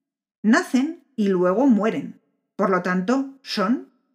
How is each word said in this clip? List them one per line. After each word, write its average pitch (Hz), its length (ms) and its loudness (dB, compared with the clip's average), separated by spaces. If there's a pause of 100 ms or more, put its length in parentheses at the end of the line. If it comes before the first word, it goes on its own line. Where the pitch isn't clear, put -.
(420)
Nacen 294 640 0 (100)
y 202 140 -2
luego 185 400 2
mueren. 214 520 0 (360)
Por 196 140 0
lo 180 120 0
tanto, 190 600 -2
son 220 500 -4 (220)